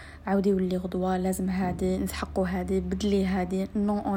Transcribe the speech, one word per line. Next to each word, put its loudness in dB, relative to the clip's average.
عاودي 2
يولي 2
غدوة، 0
لازم 0
هادي، 0
نسحقوا -2
هادي، 0
بدلي 2
هادي. 0
Non, 0
on 0